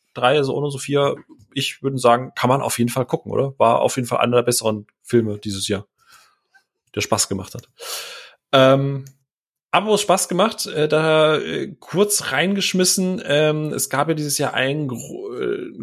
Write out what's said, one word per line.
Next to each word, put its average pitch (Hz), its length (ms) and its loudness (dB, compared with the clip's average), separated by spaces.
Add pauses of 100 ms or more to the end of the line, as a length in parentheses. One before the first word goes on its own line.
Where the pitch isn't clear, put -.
(140)
drei, 127 220 2
also 135 200 0
Ono, 143 140 -2
Sophia, 143 460 0 (380)
ich - 280 -6
würde 135 160 -2
sagen, 123 380 4
kann 127 140 0
man 139 120 2
auf 120 160 -4
jeden 120 120 2
Fall 127 160 -2
gucken, - 260 -6
oder? 135 260 -2
War 117 220 4
auf - 160 0
jeden 123 140 -2
Fall 143 100 0
einer 120 160 0
der 120 80 4
besseren 110 440 -2 (140)
Filme 110 360 0
dieses 98 320 -6
Jahr, 101 180 -4 (1040)
der 104 80 -4
Spaß - 280 0
gemacht 98 260 -8
hat. - 140 -16 (840)
Ähm, 135 540 4 (680)
apropos 202 300 2
Spaß 185 260 0
gemacht, 190 380 0
äh, 156 220 -2
da, 156 500 4
äh, - 420 -6
kurz - 520 0
reingeschmissen, 185 920 0
ähm, 151 480 0
es - 160 -4
gab 143 180 -2
ja 165 60 2
dieses 147 240 -4
Jahr 143 160 -2
einen 139 340 -2
gro-, 113 480 -10
äh, 120 360 -6 (120)